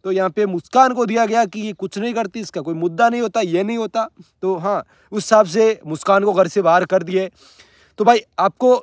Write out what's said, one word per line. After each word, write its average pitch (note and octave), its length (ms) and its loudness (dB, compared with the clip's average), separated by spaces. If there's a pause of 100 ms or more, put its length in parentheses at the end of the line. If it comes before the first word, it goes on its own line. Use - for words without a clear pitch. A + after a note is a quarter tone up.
तो F#3+ 80 -6
यहाँ F#3 180 0
पे G#3 160 -2
मुस्कान A#3+ 480 2
को A#3+ 120 -2
दिया A3+ 200 0
गया A3 200 0
कि G#3+ 140 -12
ये G#3 140 -8
कुछ G3 240 -10
नहीं A#3 160 -6
करती, A3 260 -6
इसका F3+ 220 -10
कोई D#3+ 120 -8
मुद्दा E3+ 360 0
नहीं A#3+ 120 -2
होता, A3+ 200 -4
ये F3+ 220 0
नहीं A3+ 140 -4
होता। A3 300 -6 (340)
तो F#3 140 -2
हाँ, F3+ 280 -4 (280)
उस G3+ 120 -6
हिसाब G#3+ 220 6
से A3 420 0
मुस्कान G3 360 0
को G#3 100 0
घर F#3 140 4
से G3+ 140 -2
बाहर F3 240 2
कर F#3 180 0
दिए। F#3 260 -4 (680)
तो G#3+ 60 -4
भाई A#3 180 4 (180)
आपको B3 440 2